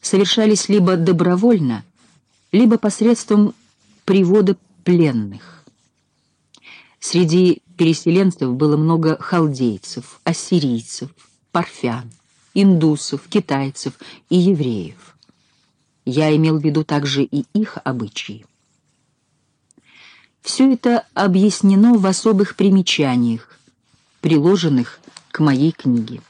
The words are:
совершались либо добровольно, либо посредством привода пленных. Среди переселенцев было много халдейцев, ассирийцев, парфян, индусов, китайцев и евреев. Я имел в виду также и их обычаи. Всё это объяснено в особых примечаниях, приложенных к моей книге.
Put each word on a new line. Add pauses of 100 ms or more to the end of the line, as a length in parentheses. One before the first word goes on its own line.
совершались
либо
добровольно, (680)
либо
посредством (500)
привода (280)
пленных. (1400)
Среди (140)
переселенцев
было
много
халдейцев,
ассирийцев, (420)
парфян, (420)
индусов,
китайцев (360)
и
евреев. (920)
Я
имел
в
виду
также
и
их
обычаи. (2000)
Всё
это
объяснено
в
особых
примечаниях, (640)
приложенных (320)
к
моей
книге.